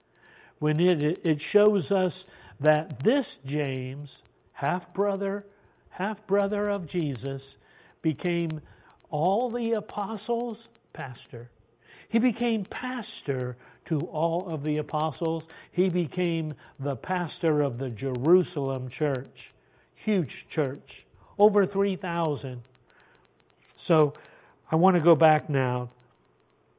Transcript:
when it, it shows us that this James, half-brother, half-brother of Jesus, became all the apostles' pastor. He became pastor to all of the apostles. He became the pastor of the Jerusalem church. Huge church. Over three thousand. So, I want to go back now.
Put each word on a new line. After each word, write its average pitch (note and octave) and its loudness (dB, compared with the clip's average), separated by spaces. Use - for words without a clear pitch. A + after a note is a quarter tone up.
when D3+ 2
it, E3+ 4
it D3+ 0
shows G#3 4
us F#3 2
that D3+ 2
this A#3+ 2
James, C3+ -4
half-brother, G3 -4
half-brother G3+ -2
of F#3+ -4
Jesus, C#3 -4
became E3+ -2
all G3 0
the A3+ -2
apostles' G#3+ -4
pastor. B2 -12
He A3+ 2
became A#3 0
pastor C3+ -8
to D#3 -2
all E3+ -2
of D#3 -6
the D3+ -2
apostles. D#3+ -2
He F#3 2
became E3 -2
the C#3 -4
pastor E3 -2
of C3 -2
the C3 -6
Jerusalem C3 2
church. C#3 -4
Huge F#3+ 0
church. - -6
Over G3+ 6
three G3 0
thousand. D3 -4
So, D#3 4
I D#3+ 4
want F3+ 6
to D#3 2
go E3 8
back D3+ 4
now. B2 0